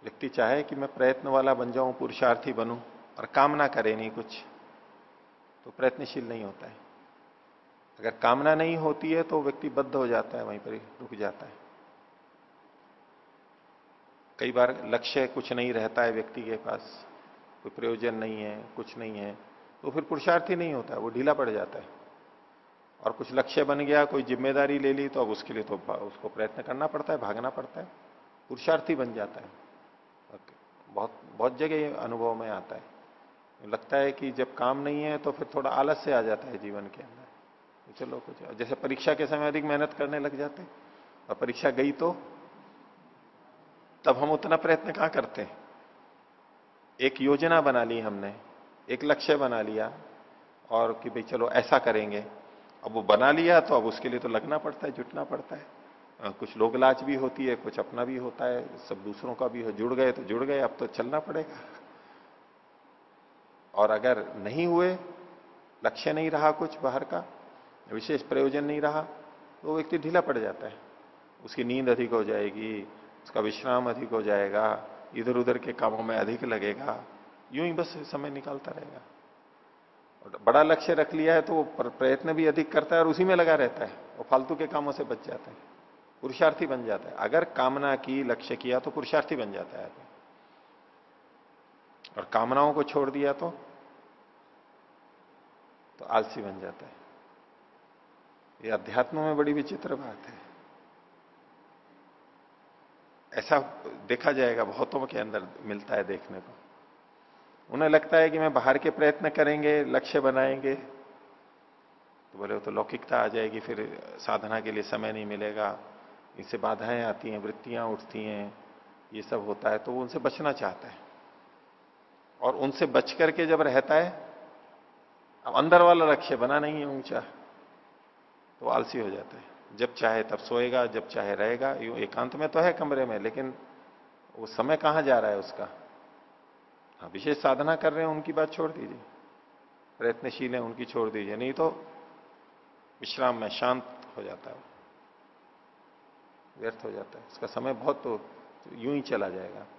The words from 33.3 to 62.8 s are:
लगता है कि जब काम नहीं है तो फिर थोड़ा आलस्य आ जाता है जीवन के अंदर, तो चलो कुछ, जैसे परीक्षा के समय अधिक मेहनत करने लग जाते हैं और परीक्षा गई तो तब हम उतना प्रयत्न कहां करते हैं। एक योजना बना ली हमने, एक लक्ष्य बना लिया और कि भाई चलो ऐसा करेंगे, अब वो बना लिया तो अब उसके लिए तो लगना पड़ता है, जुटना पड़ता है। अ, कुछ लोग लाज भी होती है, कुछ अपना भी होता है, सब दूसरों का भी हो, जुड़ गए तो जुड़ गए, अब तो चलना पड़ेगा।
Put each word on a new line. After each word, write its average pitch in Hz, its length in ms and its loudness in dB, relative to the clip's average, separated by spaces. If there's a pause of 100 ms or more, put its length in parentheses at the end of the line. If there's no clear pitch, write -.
लगता 110 300 -2
है 139 160 4
कि 139 180 -6
जब 127 240 -4
काम 131 240 0
नहीं 147 240 -2
है 151 160 -2
तो 147 140 -2
फिर 143 220 -6
थोड़ा 135 160 0
आलस्य 143 420 2
आ 120 100 4
जाता 110 260 -2
है 120 100 -10
जीवन 101 220 -10
के 101 220 -14
अंदर, - 240 -20 (600)
तो - 60 -20
चलो 127 260 -10
कुछ, 127 380 -16
जैसे 117 180 -4
परीक्षा 139 400 0
के 151 120 -2
समय 147 220 0
अधिक 147 160 -2
मेहनत 147 280 0
करने 147 260 -2
लग 143 180 -4
जाते 143 260 -8
हैं 175 80 -18 (580)
और 110 60 -2
परीक्षा 127 360 0
गई 135 220 2
तो 165 240 0 (1900)
तब 135 120 6
हम 147 140 0
उतना 156 260 2
प्रयत्न 160 360 2
कहां 160 160 0
करते - 340 -4
हैं। - 140 -12 (1400)
एक 135 200 2
योजना 147 400 6
बना 127 240 4
ली 117 160 -2
हमने, 101 400 -6 (500)
एक - 140 -4
लक्ष्य 147 320 4
बना 123 260 0
लिया 107 300 -2 (800)
और 117 320 2
कि 127 80 -6
भाई 113 120 -6
चलो 117 280 0
ऐसा 123 280 4
करेंगे, 107 480 0 (580)
अब 110 80 -8
वो 113 100 -2
बना 110 280 8
लिया 165 300 8
तो - 140 0
अब 113 120 4
उसके 110 220 -4
लिए 123 100 -4
तो 123 100 -6
लगना 117 300 -2
पड़ता 151 280 -8
है, 139 60 -6
जुटना 123 320 -8
पड़ता 139 320 -10
है। 147 100 -16 (540)
अ, 113 80 -6
कुछ 101 280 -10
लोग 113 200 4
लाज 131 260 6
भी 139 120 -2
होती 131 320 -2
है, 123 100 2
कुछ - 220 -8
अपना 120 260 -4
भी 131 120 -6
होता 123 280 -6
है, 123 340 -4
सब 98 260 -12
दूसरों 104 300 -8
का 127 140 -2
भी 117 140 -6
हो, 110 100 -4
जुड़ 113 220 -2
गए 127 180 4
तो 131 100 -6
जुड़ 113 220 -2
गए, 139 160 0
अब 123 180 -2
तो 120 80 -4
चलना 127 320 -2
पड़ेगा। 156 380 -6 (2250)